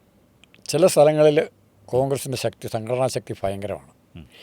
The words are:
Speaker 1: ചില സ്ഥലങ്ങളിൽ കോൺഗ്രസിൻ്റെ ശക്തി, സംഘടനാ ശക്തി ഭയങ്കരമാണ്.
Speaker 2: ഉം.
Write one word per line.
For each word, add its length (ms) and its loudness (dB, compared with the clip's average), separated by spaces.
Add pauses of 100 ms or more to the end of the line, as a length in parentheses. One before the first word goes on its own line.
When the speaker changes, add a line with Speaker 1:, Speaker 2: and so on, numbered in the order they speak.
(640)
Speaker 1:
ചില 220 2
സ്ഥലങ്ങളിൽ 640 4 (360)
കോൺഗ്രസിൻ്റെ 540 -4
ശക്തി, 300 -8
സംഘടനാ 380 -4
ശക്തി 360 -6
ഭയങ്കരമാണ്. 480 -8 (260)
Speaker 2:
ഉം. 100 -20 (160)